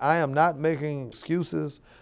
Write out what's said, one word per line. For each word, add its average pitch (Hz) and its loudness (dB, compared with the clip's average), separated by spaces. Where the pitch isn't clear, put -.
I 151 4
am 147 2
not 156 4
making 147 -2
excuses 139 -4